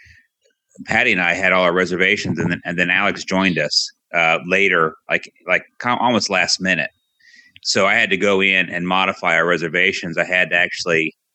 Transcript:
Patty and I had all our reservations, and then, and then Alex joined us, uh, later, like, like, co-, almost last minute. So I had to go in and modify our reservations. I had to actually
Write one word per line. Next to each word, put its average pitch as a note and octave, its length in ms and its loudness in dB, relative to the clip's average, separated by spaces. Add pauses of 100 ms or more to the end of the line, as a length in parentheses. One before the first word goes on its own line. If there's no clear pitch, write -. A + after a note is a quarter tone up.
(840)
Patty A#2 260 0
and F#2 100 0
I F2 120 0
had F#2 180 0
all F#2 120 2
our F2 100 2
reservations, F2+ 680 0
and E2+ 120 -2
then, F2 140 -4
and F2 140 -4
then F2 100 0
Alex F#2 360 0
joined F#2 340 0
us, - 320 -2 (220)
uh, E2 340 2
later, F2+ 480 2 (140)
like, - 200 -4 (180)
like, F2+ 160 0 (160)
co-, B2 180 -2
almost A#2 320 0
last F#2 320 0
minute. F#2 280 0 (720)
So G2+ 220 0
I G2+ 100 2
had A2 160 2
to F#2+ 60 0
go G2 240 2
in F#2+ 280 2
and F2 180 -4
modify F#2 480 0
our E2 100 2
reservations. F2 720 0
I E2+ 80 2
had F2+ 260 0
to F2 40 0
actually E2+ 580 0 (220)